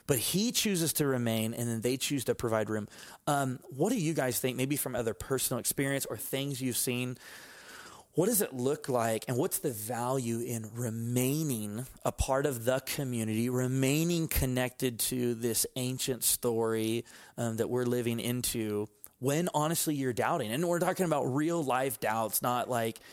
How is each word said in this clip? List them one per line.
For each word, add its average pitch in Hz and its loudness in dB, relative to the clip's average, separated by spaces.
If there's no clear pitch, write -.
But 135 2
he 208 2
chooses 165 2
to 151 2
remain, 117 2
and 120 -2
then 113 -2
they 123 2
choose 135 -2
to 120 2
provide 110 0
room. 107 -2
Um, 139 0
what 156 2
do 262 0
you 165 0
guys 131 0
think, - -2
maybe 135 0
from 131 -4
other 113 0
personal 131 -2
experience 139 -2
or 113 -6
things 135 -4
you've 127 0
seen? 123 -2
What 170 4
does 220 2
it - -4
look 135 -2
like, 113 2
and 127 0
what's 151 0
the 151 -2
value 117 -2
in 117 -4
remaining 120 -2
a 127 2
part 139 0
of 123 -2
the 131 2
community, 117 -2
remaining 135 2
connected 127 0
to 123 2
this 113 0
ancient 127 -2
story, 113 2
um, 117 -2
that 107 2
we're 123 2
living 120 2
into 113 0
when, 147 2
honestly, 156 2
you're 135 0
doubting? 120 0
And 151 0
we're 170 2
talking 180 2
about 151 2
real 151 2
life 127 2
doubts, 110 0
not 123 0
like, 117 0